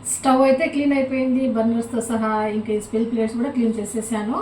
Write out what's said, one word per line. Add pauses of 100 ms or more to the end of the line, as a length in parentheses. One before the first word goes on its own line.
(160)
స్టవ్
అయితే
క్లీన్
అయిపోయింది (140)
బర్నర్స్తో (100)
సహా. (240)
ఇంకా
ఈ
స్పిల్
ప్లేట్స్
కూడా
క్లీన్
చేసేసాను